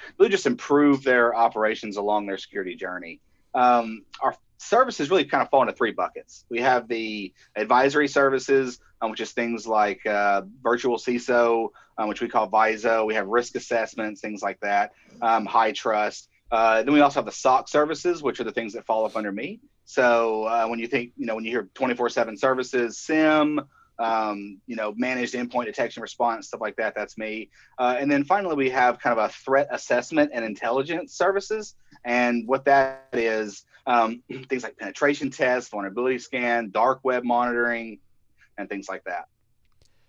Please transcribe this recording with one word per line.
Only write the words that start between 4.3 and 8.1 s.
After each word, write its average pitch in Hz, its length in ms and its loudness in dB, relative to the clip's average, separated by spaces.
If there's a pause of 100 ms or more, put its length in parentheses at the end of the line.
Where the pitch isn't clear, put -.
services 156 520 0
really 170 160 2
kind 139 160 0
of 117 80 -2
fall 135 120 4
into 107 120 0
three 113 180 -2
buckets. - 580 -8
We 120 120 -4
have 123 260 0
the 110 460 -6 (220)
advisory 131 520 2
services, 135 720 2 (220)